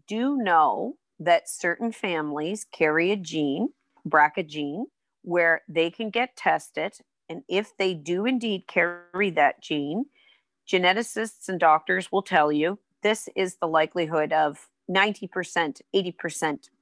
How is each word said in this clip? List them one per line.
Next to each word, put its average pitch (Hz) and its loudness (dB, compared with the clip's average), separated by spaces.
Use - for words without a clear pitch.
do 254 -2
know 180 2
that 170 2
certain 185 -4
families 160 -4
carry 165 0
a 208 0
gene, 160 -4
braca 151 2
gene, 151 -8
where 170 2
they 165 0
can 220 -8
get 240 -4
tested. 160 -2
And 156 -10
if 202 -4
they 190 0
do 175 -2
indeed 226 -2
carry 175 -2
that 151 2
gene, 156 -4
geneticists 202 -2
and 185 -4
doctors 165 2
will 196 0
tell 151 2
you 156 0
this 214 0
is 185 -2
the 175 -4
likelihood 160 0
of 151 0
ninety 196 0
percent, - -4
eighty 185 0
percent, - -6